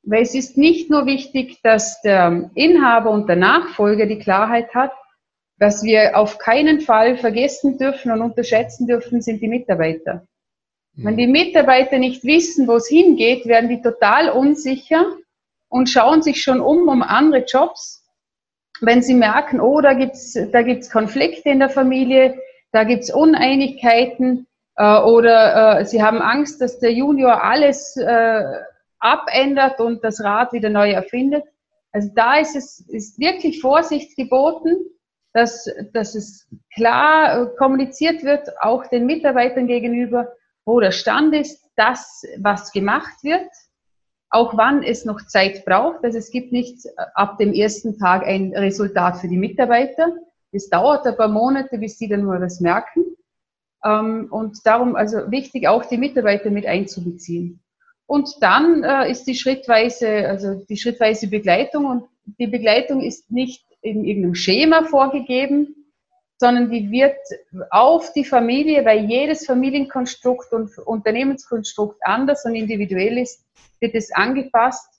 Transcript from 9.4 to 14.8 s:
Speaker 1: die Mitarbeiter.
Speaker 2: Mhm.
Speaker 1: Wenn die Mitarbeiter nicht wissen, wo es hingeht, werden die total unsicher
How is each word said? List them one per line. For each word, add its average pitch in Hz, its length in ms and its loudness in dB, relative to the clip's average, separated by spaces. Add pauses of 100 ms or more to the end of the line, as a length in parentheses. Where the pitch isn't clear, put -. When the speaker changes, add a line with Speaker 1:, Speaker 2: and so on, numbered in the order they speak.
Speaker 1:
die 220 80 -4
Mitarbeiter. 175 760 -4 (680)
Speaker 2:
Mhm. 143 120 -14
Speaker 1:
Wenn 214 100 -2
die 240 100 2
Mitarbeiter 269 720 4
nicht 254 260 -2
wissen, 302 460 2
wo 233 80 4
es 233 100 0
hingeht, 254 600 4
werden 233 240 4
die 240 100 -4
total 233 480 2
unsicher 285 800 0 (600)